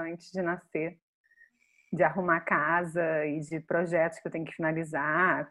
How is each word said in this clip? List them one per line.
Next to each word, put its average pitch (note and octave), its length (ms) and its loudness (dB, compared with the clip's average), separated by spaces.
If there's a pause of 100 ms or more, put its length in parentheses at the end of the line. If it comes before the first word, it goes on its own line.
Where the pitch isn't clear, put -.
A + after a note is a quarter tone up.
antes E3 300 -10
de F#3 100 -2
nascer. E3+ 560 -4 (920)
De E3+ 100 2
arrumar E3+ 380 2
casa D#3+ 840 0
e D3 120 -2
de D#3 220 -6
projetos E3+ 580 0
que - 80 -10
eu E3 60 -6
tenho D#3+ 120 -4
que - 120 -12
finalizar, D#3 960 0